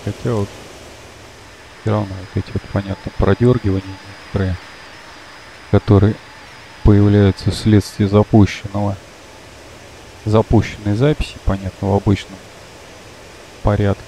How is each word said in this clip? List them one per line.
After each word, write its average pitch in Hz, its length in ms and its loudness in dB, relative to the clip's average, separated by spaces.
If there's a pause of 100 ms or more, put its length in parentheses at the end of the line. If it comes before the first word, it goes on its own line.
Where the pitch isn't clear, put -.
Хотя 120 300 -6
вот 101 160 -4 (1300)
все 110 100 -4
равно 104 280 -4
вот 95 240 -8
эти - 80 -14
вот, 101 100 -6 (120)
понятно, 98 440 -6
продергивания 98 800 0 (120)
некоторые, 92 480 -6 (1160)
которые 101 440 2 (680)
появляются 101 680 4
вследствие 104 580 0
запущенного, 101 880 0 (1300)
запущенной 104 680 0
записи, 143 500 -2
понятно, 98 420 -4
в 98 80 2
обычном 98 420 -2 (1300)
порядке 104 440 0